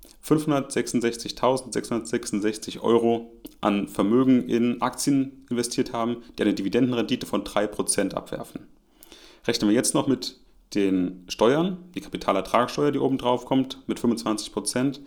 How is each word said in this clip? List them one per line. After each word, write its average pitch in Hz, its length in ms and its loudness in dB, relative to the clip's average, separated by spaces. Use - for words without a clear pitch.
fünfhundertsechsundsechzigtausendsechshundertsechsundsechzig 120 2500 -2
Euro 117 500 2
an 101 260 0
Vermögen 123 600 4
in 117 320 0
Aktien 135 680 -2
investiert 120 440 -2
haben, 117 240 -2
die - 40 -2
eine 104 120 4
Dividendenrendite 117 720 0
von 104 200 -4
drei 104 220 0
Prozent 98 480 -2
abwerfen. - 520 -10
Rechnen 113 220 2
wir 107 60 6
jetzt 131 180 2
noch 143 140 0
mit 127 280 -2
den 95 540 0
Steuern, 160 480 2
die - 60 -6
Kapitalertragssteuer, 120 880 0
die 139 80 0
oben 135 180 2
drauf 123 280 0
kommt, 135 420 0
mit 110 120 -4
fünfundzwanzig 110 520 0
Prozent, 131 560 -2